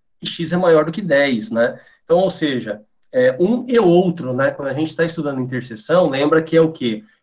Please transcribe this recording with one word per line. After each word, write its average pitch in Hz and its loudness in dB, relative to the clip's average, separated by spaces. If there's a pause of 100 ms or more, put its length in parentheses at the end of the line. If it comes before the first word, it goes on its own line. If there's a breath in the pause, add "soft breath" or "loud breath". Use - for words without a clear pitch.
(220)
e 175 -8
x - -6
é 175 0
maior 165 4
do 165 -4
que 185 -8
dez, 139 0
né? 117 -2 (240 loud breath)
Então, 170 2
ou 190 2
seja, 117 -4 (300)
é, 127 2
um 214 0
e 247 2
outro, 175 2
né? 135 0
Quando 139 -8
a 131 -4
gente 156 -4
tá - -2
estudando 147 -4
interseção, 127 -2
lembra 147 2
que 160 -2
é 160 6
o 160 2
quê? 113 -6 (200 soft breath)